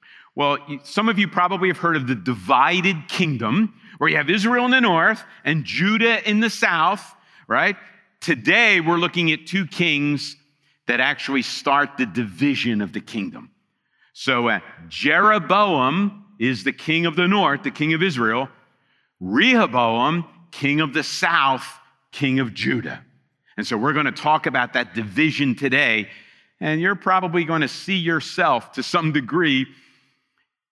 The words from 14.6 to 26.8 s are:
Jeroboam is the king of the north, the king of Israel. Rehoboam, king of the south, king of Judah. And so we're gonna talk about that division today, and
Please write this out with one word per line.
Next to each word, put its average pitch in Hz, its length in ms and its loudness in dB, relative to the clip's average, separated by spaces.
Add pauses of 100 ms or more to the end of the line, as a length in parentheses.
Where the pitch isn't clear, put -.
Jeroboam 185 1400 2 (140)
is 120 260 0
the 135 80 0
king 165 340 -2
of 165 100 -4
the 180 100 2
north, 175 380 2
the 135 60 -4
king 156 240 -2
of 160 80 0
Israel. 127 460 0 (720)
Rehoboam, 135 1040 2 (260)
king 143 300 0
of 147 120 -2
the 147 100 -2
south, 139 640 0 (460)
king 135 260 0
of 113 160 -2
Judah. 107 480 -6 (540)
And 104 100 -6
so 117 100 -2
we're 135 160 0
gonna 139 200 0
talk 151 340 0
about 127 260 -2
that 123 220 -4
division 127 600 0
today, 127 540 0 (500)
and 156 220 -2